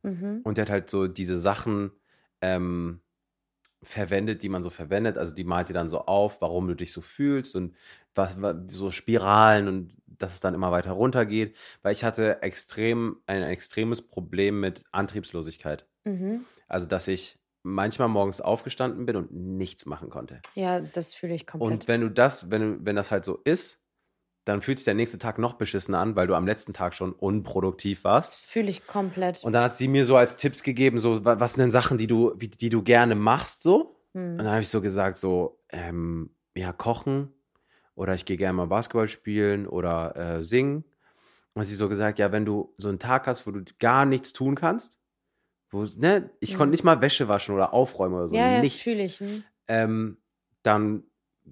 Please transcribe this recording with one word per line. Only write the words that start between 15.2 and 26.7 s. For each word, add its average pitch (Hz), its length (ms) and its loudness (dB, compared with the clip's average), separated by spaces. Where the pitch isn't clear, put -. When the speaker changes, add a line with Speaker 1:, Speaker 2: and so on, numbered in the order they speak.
Speaker 1:
Mhm. 208 400 -6
Speaker 2:
Also 90 180 -4
dass 92 220 -4
ich - 320 -6
manchmal 101 440 -2
morgens 101 320 0
aufgestanden 123 680 -4
bin 113 100 -2
und 90 160 -6
nichts 92 520 -8
machen 73 260 -12
konnte. - 300 -14
Speaker 1:
Ja, 180 260 -2
das 165 340 -8
fühle 170 200 -8
ich 160 120 -10
komplett. - 260 -4
Speaker 2:
Und 110 160 -4
wenn 117 140 2
du 113 60 0
das, 120 440 2
wenn 110 80 0
du, 107 260 -2
wenn 104 100 0
das 101 140 -2
halt 98 140 0
so 95 200 -6
ist, - 360 -2
dann 101 160 -2
fühlt 135 200 -4
sich - 40 -10
der 104 100 2
nächste 113 240 -2
Tag 113 200 -6
noch 120 140 -2
beschissener 98 480 -2
an, 104 160 -2
weil 92 100 4
du 92 80 2
am 87 140 0
letzten 107 240 -4